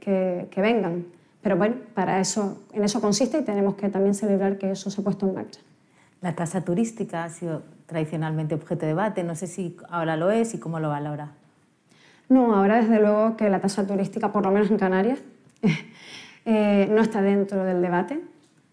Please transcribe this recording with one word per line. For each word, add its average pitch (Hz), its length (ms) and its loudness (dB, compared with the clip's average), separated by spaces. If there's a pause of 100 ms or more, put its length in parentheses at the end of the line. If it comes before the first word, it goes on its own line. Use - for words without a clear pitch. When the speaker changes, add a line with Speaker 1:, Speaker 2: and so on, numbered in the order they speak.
Speaker 1:
que, 185 500 -2
que 196 100 -4
vengan. 185 460 0 (340)
Pero 196 160 0
bueno, 214 200 0 (180)
para 185 260 0
eso, 196 420 -4 (120)
en 208 100 0
eso 208 160 0
consiste 208 380 0
y 277 40 0
tenemos 202 340 0
que 202 120 -4
también 196 260 2
celebrar 196 440 0
que 196 140 -4
eso 196 180 -6
se 202 100 -6
ha 196 40 -8
puesto 202 220 -2
en 190 100 -2
marcha. - 240 -12 (600)
Speaker 2:
La 175 140 -4
tasa 170 280 -4
turística 175 640 -4
ha 165 60 -10
sido 160 320 -8 (240)
tradicionalmente 160 680 -4
objeto 160 280 -6
de 156 60 -2
debate. 190 360 -2
No 170 100 -6
sé 175 120 -8
si 170 320 -10 (100)
ahora 165 300 -2
lo 175 120 2
es 226 220 0
y 165 60 -8
cómo 165 200 -6
lo 156 120 -2
valora. 147 400 -6 (1000)
Speaker 1:
No, 247 260 6
ahora 202 280 4
desde 220 180 4
luego 214 380 4
que 214 100 2
la 190 120 2
tasa 196 260 0
turística, 202 440 -2
por 208 140 0
lo 190 60 2
menos 202 200 4
en 220 60 4
Canarias, 196 440 2 (420)
<laughs> - 840 -4
eh, 208 460 4
no 214 100 6
está 220 220 2
dentro 196 420 2
del 180 180 0
debate. 180 380 0 (520)